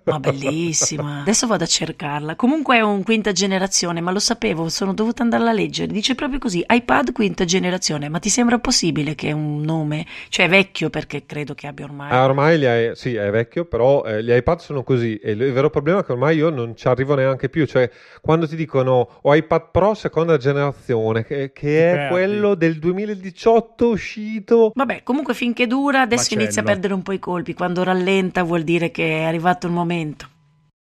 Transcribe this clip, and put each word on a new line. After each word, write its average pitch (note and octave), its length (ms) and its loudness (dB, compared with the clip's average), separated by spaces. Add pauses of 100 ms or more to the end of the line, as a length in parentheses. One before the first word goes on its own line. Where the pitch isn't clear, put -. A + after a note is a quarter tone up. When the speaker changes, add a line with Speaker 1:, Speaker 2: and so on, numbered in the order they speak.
Speaker 1:
Ma D#3 160 -2
bellissima. D3 1000 -2
Adesso G#3+ 240 0
vado F#3 180 0
a - 20 -2
cercarla. D3+ 680 -4
Comunque C4 400 2
è A3+ 60 4
un G3+ 220 0
quinta G#3+ 280 0
generazione, F#3 680 -2
ma F3 80 -2
lo F#3+ 80 -2
sapevo, F#3+ 500 -2
sono G3 240 -2
dovuta A3 300 -2
andarla A#3 260 2
a A3+ 60 2
leggere. E3 380 -2
Dice G#3+ 220 -2
proprio C#4 240 -6
così: F3+ 300 -2
iPad B3+ 440 2
quinta F#3+ 340 0
generazione. F3 640 -2
Ma E3+ 80 -2
ti G#3+ 100 -6
sembra A#3+ 300 2
possibile D#3 560 0
che - 140 -4
è D3+ 40 0
un D3+ 300 -2
nome? D#3 420 -2 (240)
Cioè - 160 2
è D#3+ 40 4
vecchio, F#3 420 2
perché - 340 -8
credo D3 300 -10
che - 140 -14
abbia C#3+ 180 -12
ormai C#3+ 240 -10
Speaker 2:
Ah, B2+ 140 4
ormai C#3+ 340 4
gli C#3 80 0
i-, A#2 300 2
sì, B2 180 -6
è G2+ 160 -2
vecchio, A#2 340 -2
però, C3 400 2
eh, G#2+ 180 -4
gli A#2 80 0
iPad B2+ 280 2
sono C#3+ 240 -8
così. A#2 380 0
E A2 100 -4
il, G#2+ 100 -2
il C3+ 120 0
vero C#3 180 2
problema D#3 300 0
è - 40 -2
che - 80 -6
ormai C#3+ 240 2
io D#3 140 2
non A#2 260 -4
ci - 100 -4
arrivo C3+ 280 2
neanche C3 340 0
più. D#3 160 0
Cioè, B2+ 240 2 (320)
quando D#3+ 260 2
ti D#3+ 100 -6
dicono, C3 520 0 (140)
"Ho C#3+ 120 4
iPad D#3+ 360 2
Pro G3 240 2
seconda D#3+ 420 0
generazione", B2 880 0
che, C#3 280 -6
che - 140 -8
Speaker 3:
Ti D3 100 2
Speaker 2:
è E3 180 4
Speaker 3:
perdi. C#3+ 180 -2
Speaker 2:
quello G3+ 440 2
del E3 220 2
duemiladiciotto G#3 1120 0
uscito. A3 840 2
Speaker 1:
Vabbè, A#3+ 280 -2
comunque B3 300 -2
finché A#3+ 340 0
dura, C4+ 360 2
adesso A#3+ 220 0
Speaker 3:
Macello. G#3+ 180 0
Speaker 1:
inizia G#3+ 180 -2
a G#3 60 0
perdere G3 260 0
un F#3 100 -2
po' G3 100 -6
i F#3 60 -2
colpi. E3+ 360 -6
Quando F3+ 300 -2
rallenta F#3 580 2
vuol E3+ 220 0
dire E3 260 2
che D#3+ 300 -2
è - 20 -2
arrivato E3+ 440 0
il E3+ 120 -2
momento. E3 480 -4 (680)